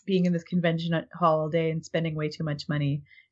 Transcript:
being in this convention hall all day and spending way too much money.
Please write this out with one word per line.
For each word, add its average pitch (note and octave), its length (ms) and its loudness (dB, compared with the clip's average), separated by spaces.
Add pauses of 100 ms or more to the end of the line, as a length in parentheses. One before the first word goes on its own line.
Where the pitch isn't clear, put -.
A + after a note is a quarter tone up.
being F#3 180 2
in F3+ 80 4
this E3+ 120 -2
convention E3+ 500 0 (180)
hall D#3+ 280 2
all D#3 100 -2
day D#3+ 200 2
and E3 140 -4
spending E3 300 -2
way D#3 140 -2
too D3+ 160 -6
much D3 240 -6
money. D3 340 0 (300)